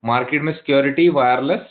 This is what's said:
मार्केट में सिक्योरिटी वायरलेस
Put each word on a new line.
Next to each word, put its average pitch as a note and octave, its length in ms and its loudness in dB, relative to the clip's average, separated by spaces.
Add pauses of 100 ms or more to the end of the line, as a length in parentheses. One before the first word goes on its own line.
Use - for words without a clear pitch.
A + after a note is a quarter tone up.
मार्केट B2 380 -2
में D#3 100 -4
सिक्योरिटी C#3+ 560 2
वायरलेस C#3 520 0 (100)